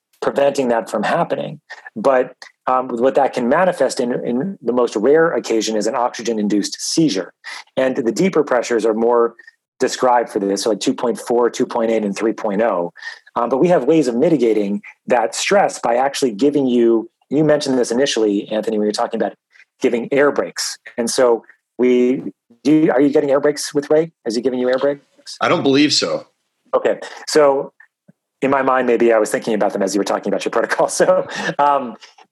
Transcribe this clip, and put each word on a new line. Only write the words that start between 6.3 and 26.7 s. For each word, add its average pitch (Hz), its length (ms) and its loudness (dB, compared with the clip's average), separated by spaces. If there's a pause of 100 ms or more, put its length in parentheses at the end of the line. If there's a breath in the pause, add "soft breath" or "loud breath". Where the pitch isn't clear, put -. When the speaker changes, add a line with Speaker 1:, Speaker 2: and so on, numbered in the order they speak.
Speaker 1:
seizure. 104 520 -2 (440 loud breath)
And 131 180 0
the 117 160 -2
deeper 160 320 0
pressures 117 420 0
are 110 100 2
more 117 420 2 (420 loud breath)
described 123 520 0
for 110 100 -4
this, 98 220 -2
so 117 80 0
like 98 100 -2
two 139 120 0
point 113 280 -4
four, 120 280 0
two 123 160 -4
point 113 280 -2
eight, 110 120 0
and 98 120 -4
three 107 160 0
point 104 300 -4
oh. 90 300 -2 (440 loud breath)
Um, 120 120 0
but 127 100 0
we 170 100 4
have 165 160 2
ways 151 240 4
of 117 80 0
mitigating 113 640 2 (240 loud breath)
that 117 300 0
stress 190 420 0
by 120 160 -2
actually 131 380 0
giving 139 340 0
you, 117 420 2 (220)
you 151 140 2
mentioned 143 340 0
this 117 140 0
initially, 110 560 0
Anthony, 107 300 -4
when 104 80 0
you're 107 60 0
talking 113 280 -4
about 104 140 -4 (460 soft breath)
giving 117 320 -2
air 139 200 2
breaks. - 440 -6 (200)
And 117 120 -2
so 120 360 2 (320 soft breath)
we, 123 560 2 (320)
do 139 80 2
you, 156 180 4
are 127 100 2
you 143 100 4
getting 143 200 2
air 135 80 2
breaks 147 340 -2
with 147 180 -2
Ray? 160 200 2 (160)
Is 110 80 -4
he 120 80 -2
giving 127 160 -2
you 127 100 0
air 127 100 2
breaks? 143 240 -2 (380)
Speaker 2:
I 117 80 0
don't 165 140 0
believe 139 300 4
so. 80 340 -2 (480)